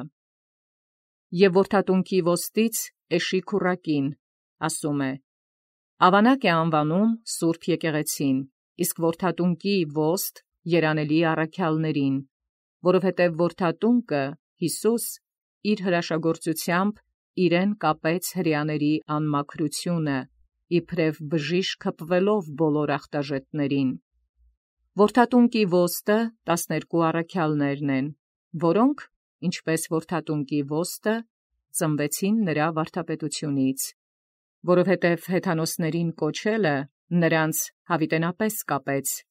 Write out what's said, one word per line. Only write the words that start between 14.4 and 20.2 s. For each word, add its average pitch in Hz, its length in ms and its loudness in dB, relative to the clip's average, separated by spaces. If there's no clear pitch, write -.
Հիսուս, 214 520 -2
իր 208 160 0
հրաշագործությամբ 170 1200 -2
իրեն 180 380 2
կապեց 160 560 -2
հրեաների 151 640 0
անմաքրությունը, 151 1080 -2